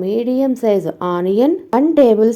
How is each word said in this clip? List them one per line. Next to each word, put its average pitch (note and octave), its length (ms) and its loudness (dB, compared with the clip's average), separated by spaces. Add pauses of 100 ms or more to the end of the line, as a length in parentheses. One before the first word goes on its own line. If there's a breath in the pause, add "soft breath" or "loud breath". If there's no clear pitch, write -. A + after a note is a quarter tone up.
మీడియం B3 580 -2
సైజు G3 300 -2 (220)
ఆనియన్, G#3 420 0 (180)
వన్ D4 240 2
టేబుల్ A3+ 380 4